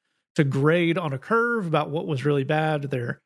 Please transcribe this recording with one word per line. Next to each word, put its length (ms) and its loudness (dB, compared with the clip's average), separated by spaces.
to 80 6
grade 540 2
on 160 -4
a 40 -4
curve 480 0
about 240 -2
what 180 -6
was 180 -2
really 180 2
bad. 400 0
They're, 420 -6